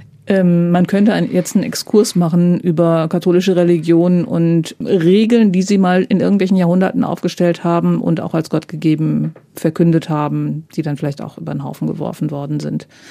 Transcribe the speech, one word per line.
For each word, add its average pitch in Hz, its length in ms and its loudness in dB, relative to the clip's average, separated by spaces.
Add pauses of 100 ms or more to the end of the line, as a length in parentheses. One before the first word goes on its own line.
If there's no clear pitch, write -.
(280)
Ähm, 175 440 2
man 175 160 2
könnte 202 240 2
ein-, 170 180 -2
jetzt 180 280 -2
einen 185 80 0
Exkurs - 500 0
machen 175 460 2
über 165 480 0
katholische 180 480 2
Religion 170 680 2
und 165 560 0
Regeln, 208 720 2
die 185 120 0
sie 202 140 2
mal 185 300 2
in 185 140 0
irgendwelchen 190 340 2
Jahrhunderten 185 480 2
aufgestellt 175 600 -2
haben 170 340 0
und 165 220 -2
auch - 120 -6
als 160 160 -4
Gott 156 200 -4
gegeben 156 640 -2 (220)
verkündet 165 520 0
haben, 147 680 -4
die 156 100 -6
dann 151 120 -4
vielleicht 143 260 -8
auch - 160 -14
über 156 160 -10
den 143 120 -8
Haufen - 240 -6
geworfen 156 420 -6
worden 143 300 -6
sind. 151 260 -8 (240)